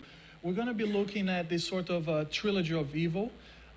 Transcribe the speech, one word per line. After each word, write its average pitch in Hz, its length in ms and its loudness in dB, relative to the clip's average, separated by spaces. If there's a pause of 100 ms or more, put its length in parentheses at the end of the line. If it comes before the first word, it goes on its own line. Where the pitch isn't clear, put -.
(400)
we're 175 120 -2
gonna 233 200 0
be 220 120 0
looking 202 440 2
at 180 200 0
this 170 180 0
sort 180 240 -2
of, 170 180 0
uh, 151 220 4
trilogy 185 440 2
of 147 200 0
evil, 170 380 2 (440)